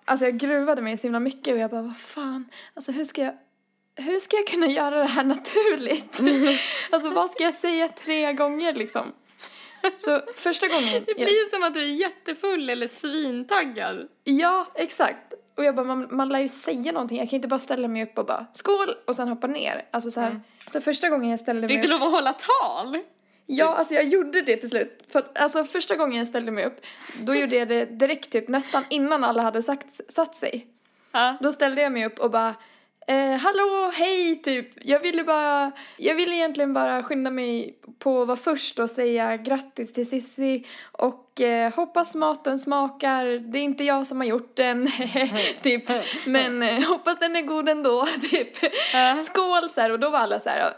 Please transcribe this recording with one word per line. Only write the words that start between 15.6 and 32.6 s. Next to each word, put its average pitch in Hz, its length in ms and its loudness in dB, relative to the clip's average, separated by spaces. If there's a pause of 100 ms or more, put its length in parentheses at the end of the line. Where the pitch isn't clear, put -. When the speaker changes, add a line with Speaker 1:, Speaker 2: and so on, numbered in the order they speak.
Speaker 1:
jag 269 100 4
bara, 254 100 0
man, 254 260 -4
man 269 180 0
lär 277 100 0
ju 269 100 0
säga 269 420 -4
någonting. 240 260 -4
Jag 233 120 -4
kan 269 80 -2
inte 262 100 -4
bara 262 120 0
ställa 254 280 -4
mig 220 160 -4
upp 220 140 -8
och - 80 -2
bara, - 280 -4
"Skål!" 392 420 0 (120)
och 247 80 0
sen 247 120 -2
hoppa 240 200 -4
ner. - 440 -4
Alltså, 233 200 -4
så 233 100 -6
här. 233 80 0
Speaker 2:
Mm. 220 120 -8 (260)
Speaker 1:
Så 294 140 -4
första 302 280 0
gången 262 200 0
jag 233 100 -2
ställde 226 280 -2
mig - 20 -2 (120)
Speaker 2:
Fick 330 80 2
du 311 60 4
Speaker 1:
upp 302 40 0
Speaker 2:
lov 269 80 2
att 330 60 2
hålla 277 200 2
tal? 262 640 0 (500)
Speaker 1:
Ja, 302 240 4
Speaker 2:
Typ. - 80 0
Speaker 1:
alltså, 320 140 0
jag 294 120 4
gjorde 330 360 4
det 247 160 2
till 233 120 -8
slut. 240 300 -2 (120)
För 285 80 4
att, - 180 -6
alltså, 294 260 2
första - 320 -2
gången 285 220 0
jag 233 100 -2
ställde 233 240 -4
mig 208 140 -2
upp, - 200 -8 (360)
då 247 140 0
gjorde 269 200 0
jag 240 120 2
det 233 180 2
direkt 262 460 -2
typ 226 160 -2
nästan 269 420 0
innan 285 340 2
alla 233 180 2
hade 226 200 0
sagt, - 520 -6
satt 330 220 0
sig. - 320 -6 (440)
Speaker 2:
Ja. 254 300 2
Speaker 1:
Då 285 100 2
ställde 285 300 2
jag 285 100 2
mig 233 140 -2
upp 214 140 -6
och 240 120 2
bara, 226 240 2 (520)